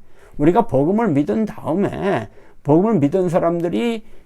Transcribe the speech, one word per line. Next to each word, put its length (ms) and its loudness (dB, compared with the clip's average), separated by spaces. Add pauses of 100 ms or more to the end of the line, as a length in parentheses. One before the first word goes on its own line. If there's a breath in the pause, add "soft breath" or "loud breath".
(380 soft breath)
우리가 300 4
복음을 420 0
믿은 360 0
다음에 840 -4 (340 soft breath)
복음을 360 4
믿은 300 2
사람들이 760 -2 (220 soft breath)